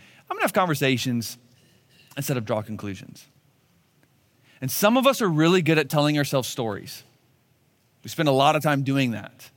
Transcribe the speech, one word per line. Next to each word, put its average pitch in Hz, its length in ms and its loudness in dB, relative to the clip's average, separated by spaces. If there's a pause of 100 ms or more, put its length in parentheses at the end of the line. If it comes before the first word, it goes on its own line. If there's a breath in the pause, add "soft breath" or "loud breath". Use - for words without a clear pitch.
(300 soft breath)
I'm 370 80 -6
gonna 453 60 -2
have 247 100 -2
conversations 135 840 0 (800 soft breath)
instead 139 200 -4
of 113 80 -4
draw 107 180 -2
conclusions. 101 640 -12 (1300 soft breath)
And 131 100 -4
some 220 260 2
of 247 80 2
us 262 160 4
are 202 80 2
really 165 320 4
good 156 160 2
at 147 100 2
telling 151 300 2
ourselves 139 300 -2
stories. - 560 -8 (1000)
We 120 60 -14
spend 160 180 -2
a 139 40 4
lot 139 240 4
of 147 80 -2
time 143 200 0
doing 135 280 0
that. - 460 -12